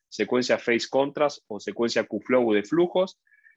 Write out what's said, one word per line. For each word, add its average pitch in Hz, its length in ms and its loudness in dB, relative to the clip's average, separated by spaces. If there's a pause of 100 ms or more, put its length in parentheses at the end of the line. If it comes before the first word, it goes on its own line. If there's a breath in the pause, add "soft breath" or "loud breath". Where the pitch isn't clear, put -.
secuencia 120 480 0
phase 117 320 0
contrast 143 600 -2
o 104 100 -10
secuencia 117 460 -2
Q-flow 117 480 0
de 101 100 2
flujos. 175 580 0 (360 soft breath)